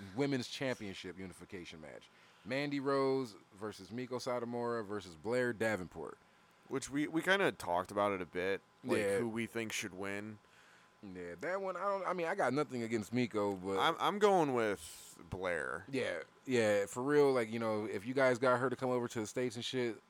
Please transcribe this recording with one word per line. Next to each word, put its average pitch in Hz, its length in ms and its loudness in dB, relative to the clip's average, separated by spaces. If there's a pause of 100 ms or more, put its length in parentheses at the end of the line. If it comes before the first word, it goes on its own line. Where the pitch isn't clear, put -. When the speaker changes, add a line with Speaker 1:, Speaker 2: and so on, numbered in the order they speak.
(140)
Speaker 1:
Women's 135 340 0
Championship 101 720 -6
Unification 87 600 -12
match. 65 300 -16 (340)
Mandy 143 360 -2
Rose 135 540 2 (240)
versus 98 320 -8
Miko 123 280 -6
Satomura 120 680 -2
versus 95 280 -6
Blair 120 400 0
Davenport. 92 640 -2 (500)
Speaker 2:
Which 127 220 -4
we, 143 180 0
we 160 140 -2
kinda 185 300 4
talked 90 380 0
about 101 220 4
it 95 80 -2
a 87 60 -6
bit, 90 340 -2 (240)
like, 120 140 2
Speaker 1:
Yeah. 101 220 2
Speaker 2:
who 117 100 0
we 113 160 -2
think 113 260 -4
should 92 220 -6
win. 101 440 -6 (640)
Speaker 1:
Yeah, 90 380 -10
that 185 220 -4
one, 185 140 -4
I 175 80 -6
don't, 196 220 0
I 170 60 0
mean, 175 140 -2
I 170 80 -2
got 151 180 2
nothing 127 300 -2
against 113 320 -2
Miko, 107 400 2
but 95 240 0
Speaker 2:
I'm, 151 220 4
I'm 165 180 2
going 190 340 6
with - 640 -2 (140)
Blair. 87 600 -2
Speaker 1:
Yeah, 104 280 -2 (260)
yeah, 107 420 4
for 120 160 -4
real, 143 300 6
like, 117 180 2
you 117 80 -4
know, 110 320 0
if 101 160 -4
you 127 80 -4
guys 127 240 6
got 123 200 6
her 131 100 2
to 123 80 -2
come 131 140 -2
over 123 180 0
to 120 120 -4
the 107 60 -2
States 127 300 -2
and 120 80 -8
shit, 120 320 -2 (140)